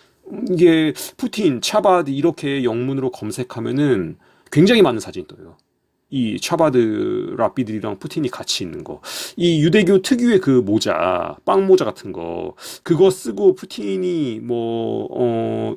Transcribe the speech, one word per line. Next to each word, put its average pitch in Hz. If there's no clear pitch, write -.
이게 160
푸틴, 180
차바드 180
이렇게 139
영문으로 127
검색하면은 117
굉장히 202
많은 120
사진이 -
떠요. 85
이 113
차바드 107
랍비들이랑 107
푸틴이 -
같이 -
있는 80
거. 78
이 170
유대교 190
특유의 240
그 165
모자, 90
빵 196
모자 185
같은 104
거, 85
그거 175
쓰고 196
푸틴이 180
뭐, 113
어, 113